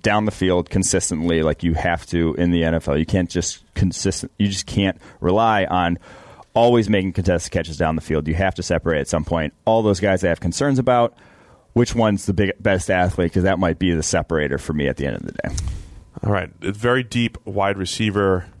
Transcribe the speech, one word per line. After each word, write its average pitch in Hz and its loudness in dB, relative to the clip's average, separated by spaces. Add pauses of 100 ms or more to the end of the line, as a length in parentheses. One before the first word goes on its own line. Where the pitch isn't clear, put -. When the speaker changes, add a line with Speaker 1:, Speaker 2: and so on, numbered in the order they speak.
Speaker 1:
down 107 2
the 107 0
field 90 0
consistently 85 0
like 78 0
you 82 2
have 85 -2
to 82 0
in 87 2
the 85 2
N 80 0
F 80 -2
L. 71 2
You 80 2
can't 90 0
just - -6 (120)
consistent, - -2
you 101 2
just 98 -6
can't 98 0 (240)
rely 104 2
on 87 0 (560)
always 117 4
making 95 0
contested 87 0
catches 82 -4
down 80 0
the 78 -2
field. 76 -2
You 80 0
have 92 0
to 90 -8
separate 82 0
at 69 -4
some 78 -2
point. 80 -2 (140)
All 113 4
those 101 2
guys 95 0
I 92 4
have 82 -2
concerns 135 0
about, 120 2 (640)
which 117 2
one's 110 2
the 101 -2
big, 98 0
best 95 0
athlete, 90 0
'cause 92 2
that 95 2
might 87 0
be 92 2
the 80 0
separator 76 0
for 71 -6
me 73 0
at 64 -2
the 69 -4
end 58 -4
of 50 -12
the 50 -12
day. - -8 (680)
Speaker 2:
All 104 0
right. 90 -2 (140)
A 98 -4
very 120 0
deep 117 -2
wide 98 0
receiver 98 0 (140)